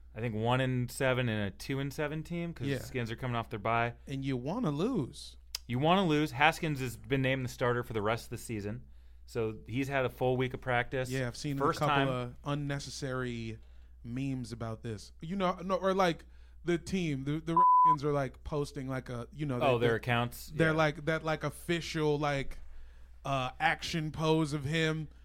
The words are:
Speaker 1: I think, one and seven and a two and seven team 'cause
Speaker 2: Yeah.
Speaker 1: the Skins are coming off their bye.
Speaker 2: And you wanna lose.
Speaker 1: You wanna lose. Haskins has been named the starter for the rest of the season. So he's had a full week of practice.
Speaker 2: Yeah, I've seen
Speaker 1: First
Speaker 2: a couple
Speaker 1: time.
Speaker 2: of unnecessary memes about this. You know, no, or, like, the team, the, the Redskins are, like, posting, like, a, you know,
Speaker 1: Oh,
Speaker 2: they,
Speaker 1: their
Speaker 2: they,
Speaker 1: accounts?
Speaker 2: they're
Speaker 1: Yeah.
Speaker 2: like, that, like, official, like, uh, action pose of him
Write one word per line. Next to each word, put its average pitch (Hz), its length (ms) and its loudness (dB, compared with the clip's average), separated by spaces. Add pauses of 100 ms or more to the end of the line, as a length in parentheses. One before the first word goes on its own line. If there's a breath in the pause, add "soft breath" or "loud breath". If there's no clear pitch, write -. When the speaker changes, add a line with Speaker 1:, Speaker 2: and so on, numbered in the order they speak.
(160 soft breath)
Speaker 1:
I 110 60 -10
think, 117 140 -2
one 120 260 2
and 123 300 0
seven 127 360 2
and 107 200 0
a 92 40 -6
two - 280 -4
and 139 140 -4
seven 151 300 -4
team 170 300 -6
'cause 143 140 -6
Speaker 2:
Yeah. 139 100 0
Speaker 1:
the 110 80 -6
Skins 120 260 -4
are 113 40 -6
coming 123 200 -4
off 113 140 -2
their 113 100 -6
bye. 117 340 2 (140)
Speaker 2:
And 135 160 -6
you 135 140 0
wanna 165 340 -2
lose. 175 640 -2 (320)
Speaker 1:
You 120 120 0
wanna 180 260 6
lose. 151 260 4
Haskins 151 500 4
has 117 160 -4
been 120 240 0
named 131 220 2
the 123 60 -4
starter 123 340 2
for 120 100 -8
the 110 80 0
rest 113 240 0
of - 40 -14
the 117 80 -8
season. 107 460 -6 (420 soft breath)
So 110 320 -2 (100)
he's 131 200 -2
had 135 180 0
a 120 40 0
full 127 280 2
week 127 160 0
of - 80 -6
practice. 123 480 0
Speaker 2:
Yeah, 127 180 0
I've 117 100 -8
seen 143 200 -4
Speaker 1:
First 151 200 2
Speaker 2:
a - 100 -2
couple 147 80 4
Speaker 1:
time. 135 140 4
Speaker 2:
of 123 340 -4
unnecessary 131 1120 -4 (460 soft breath)
memes 127 480 -4
about 113 320 -6
this. 107 380 -8
You 170 160 -6
know, 185 260 2
no, 190 120 0
or, 185 180 4
like, 185 320 4 (400 soft breath)
the 170 120 4
team, 160 460 0
the, 147 160 -2
the 165 160 0
Redskins 988 480 6
are, 147 80 2
like, 139 320 -2
posting, 143 460 -4
like, 131 200 -4
a, 120 240 -8
you 151 120 -4
know, 127 160 0
Speaker 1:
Oh, 131 180 6
Speaker 2:
they, 120 80 6
Speaker 1:
their 117 60 6
Speaker 2:
they, 110 40 2
Speaker 1:
accounts? 120 560 0
Speaker 2:
they're 156 180 4
Speaker 1:
Yeah. 156 60 2
Speaker 2:
like, 151 280 2
that, 156 180 0
like, 156 220 -2
official, 151 760 0
like, 143 400 0 (640 soft breath)
uh, 135 260 0 (100)
action 156 500 0
pose 160 400 2
of 147 140 -2
him 160 420 0 (180 soft breath)